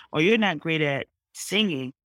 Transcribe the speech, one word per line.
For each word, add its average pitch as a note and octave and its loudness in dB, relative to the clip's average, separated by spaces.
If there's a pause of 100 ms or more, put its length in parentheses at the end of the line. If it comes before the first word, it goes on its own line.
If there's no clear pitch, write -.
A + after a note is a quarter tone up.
(120)
or D3+ 0
you're A3 4
not F#3+ 0
great D#3+ 0
at C#3 -2 (260)
singing, E3 -2 (160)